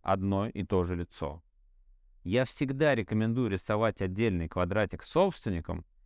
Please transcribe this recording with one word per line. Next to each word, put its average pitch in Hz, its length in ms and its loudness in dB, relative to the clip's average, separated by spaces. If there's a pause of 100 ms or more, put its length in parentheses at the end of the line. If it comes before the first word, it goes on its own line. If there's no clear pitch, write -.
одно 98 460 0
и - 160 -6
то 90 200 2
же 87 120 -2
лицо. 80 480 -8 (800)
Я 117 220 2
всегда 135 500 0
рекомендую 110 560 0
рисовать 107 500 0
отдельный 92 460 0
квадратик 95 560 0
собственником 101 840 -2 (200)